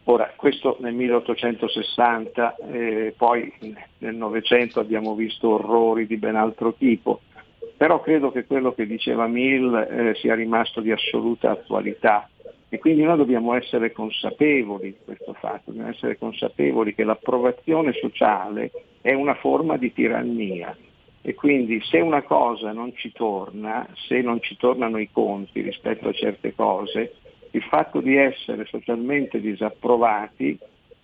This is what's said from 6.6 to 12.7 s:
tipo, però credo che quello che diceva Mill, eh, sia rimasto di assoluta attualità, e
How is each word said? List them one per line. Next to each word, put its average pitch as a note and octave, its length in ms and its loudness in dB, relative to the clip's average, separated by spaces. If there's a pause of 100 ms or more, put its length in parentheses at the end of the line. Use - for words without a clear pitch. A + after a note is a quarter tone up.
tipo, A2+ 460 2 (560)
però D#3 240 4
credo C#3+ 320 2
che B2 120 -4
quello B2+ 300 0
che A2 140 -4
diceva A#2 400 -2
Mill, B2+ 440 2
eh, A2+ 440 0
sia A#2 180 0
rimasto A2+ 460 0
di A2 100 0
assoluta A2+ 640 0
attualità, G#2 760 0 (400)
e - 120 -8